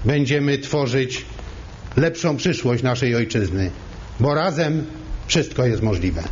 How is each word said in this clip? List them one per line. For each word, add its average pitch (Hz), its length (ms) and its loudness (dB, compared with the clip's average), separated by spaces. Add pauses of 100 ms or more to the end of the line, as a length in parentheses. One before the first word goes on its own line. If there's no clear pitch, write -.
będziemy 143 540 2
tworzyć 135 640 0 (720)
lepszą 165 400 2
przyszłość 123 460 0
naszej 123 340 2
ojczyzny, 98 540 0 (500)
bo 143 140 4
razem 156 520 0 (400)
wszystko 135 400 2
jest 107 160 2
możliwe. 87 500 0